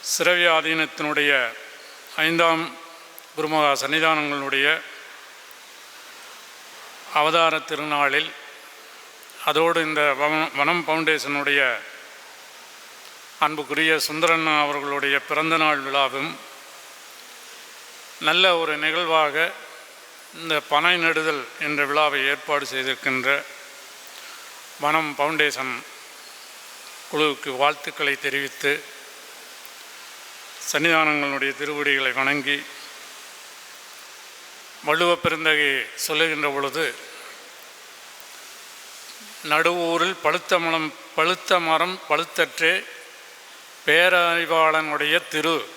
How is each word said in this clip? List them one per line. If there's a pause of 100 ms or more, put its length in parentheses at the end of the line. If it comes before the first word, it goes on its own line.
(180)
சிரவி
ஆதீனத்தினுடைய (640)
ஐந்தாம் (600)
குருமகா
சன்னிதானங்களுடைய (2250)
அவதார
திருநாளில், (1120)
அதோடு
இந்த
வனம்,
வனம்
ஃபவுண்டேஷனுடைய (1600)
அன்புக்குரிய
சுந்தரண்ணா
அவர்களுடைய
பிறந்தநாள்
விழாவும் (1800)
நல்ல
ஒரு
நிகழ்வாக (840)
இந்த
பனை
நடுதல் (140)
என்ற
விழாவை
ஏற்பாடு
செய்திருக்கின்ற (1400)
வனம்
ஃபவுண்டேஷன் (1300)
குழுவுக்கு
வாழ்த்துக்களை
தெரிவித்து, (1900)
சன்னிதானங்களுடைய
திருவடிகளை
வணங்கி, (2250)
வள்ளுவ
பெருந்தகை
சொல்லுகின்ற
பொழுது, (2500)
"நடுவூரில்
பழுத்த
மரம், (200)
பழுத்த
மரம்
பழுத்தற்றே (1040)
பேரறிவாளனுடைய
திரு."